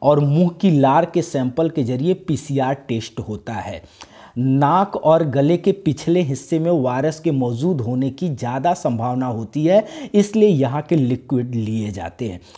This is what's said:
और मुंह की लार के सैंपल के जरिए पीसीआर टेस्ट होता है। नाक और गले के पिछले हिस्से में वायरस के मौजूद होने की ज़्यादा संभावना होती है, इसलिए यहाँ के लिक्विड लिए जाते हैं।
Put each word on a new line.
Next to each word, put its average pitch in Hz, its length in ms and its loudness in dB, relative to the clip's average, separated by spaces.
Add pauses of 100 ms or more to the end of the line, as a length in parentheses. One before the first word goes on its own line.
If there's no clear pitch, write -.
और 147 180 4
मुंह 151 280 4
की 180 220 0
लार 143 340 4
के 170 180 -2
सैंपल 135 480 -2
के 147 140 -2
जरिए 131 300 0
पीसीआर 139 600 -2
टेस्ट 120 460 -8
होता 110 320 -10
है। 92 300 -10 (560)
नाक 139 580 2
और 160 280 4
गले 143 320 2
के 190 160 0
पिछले 170 480 0
हिस्से 147 380 -2
में 165 120 0
वायरस 139 500 0
के 170 100 -2
मौजूद 131 500 -2
होने 127 300 -2
की 175 180 -6
ज़्यादा 131 460 -2
संभावना 127 520 -2
होती 156 400 -4
है, 208 200 4 (280)
इसलिए 208 340 4
यहाँ 139 340 2
के 170 140 0
लिक्विड 123 580 -2
लिए 110 360 -4
जाते 92 380 -8
हैं। 90 120 -10 (180)